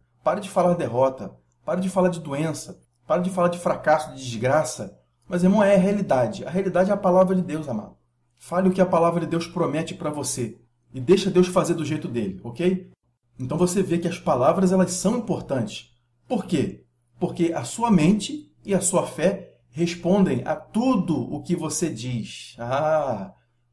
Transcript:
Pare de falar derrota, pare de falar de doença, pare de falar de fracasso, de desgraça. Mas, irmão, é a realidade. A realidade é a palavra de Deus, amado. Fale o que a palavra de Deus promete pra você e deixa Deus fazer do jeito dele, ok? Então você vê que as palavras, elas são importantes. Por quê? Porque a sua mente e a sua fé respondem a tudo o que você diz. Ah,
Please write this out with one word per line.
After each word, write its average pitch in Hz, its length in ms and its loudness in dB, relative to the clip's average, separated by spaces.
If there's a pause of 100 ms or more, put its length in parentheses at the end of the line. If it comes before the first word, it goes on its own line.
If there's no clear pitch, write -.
(240)
Pare 165 160 0
de - 80 -10
falar 180 260 2
derrota, 127 600 -2 (280)
pare 175 160 -2
de 190 100 -2
falar 185 180 2
de 170 100 -4
doença, 151 640 -6 (260)
pare 165 160 2
de 180 80 -2
falar 180 180 2
de 175 100 -4
fracasso, 156 560 0
de 135 100 -14
desgraça. 123 720 -2 (300)
Mas, 175 160 0
irmão, 208 180 6
é 202 120 4
a 196 40 6
realidade. 160 680 2
A - 60 -10
realidade 185 400 0
é 202 40 2
a - 20 0
palavra 185 400 4
de 185 60 2
Deus, 151 260 -6
amado. 104 260 -8 (440)
Fale 185 300 0
o 180 40 4
que 185 80 2
a 180 60 4
palavra 170 340 2
de 160 60 -4
Deus 165 200 -4
promete 160 480 -4
pra 151 140 -6
você 143 520 -6 (340)
e 131 60 -8
deixa 180 300 4
Deus 180 160 6
fazer 180 280 0
do 156 100 -4
jeito 151 240 -4
dele, 107 340 -4
ok? 180 480 -2 (480)
Então 131 200 -4
você 180 240 2
vê 170 160 0
que 170 100 -2
as 175 100 -8
palavras, 170 540 2
elas 185 200 2
são 233 260 0
importantes. 135 720 -6 (360)
Por 220 200 -4
quê? - 380 -2 (340)
Porque 170 340 -2
a - 120 -6
sua 233 260 -2
mente 196 600 2 (140)
e 196 100 -2
a 180 60 2
sua - 260 0
fé - 500 -2 (140)
respondem 170 760 0
a 156 100 -2
tudo 208 600 0
o 143 260 -6
que 175 120 -4
você 156 360 -4
diz. 117 680 -8
Ah, 131 720 -2 (400)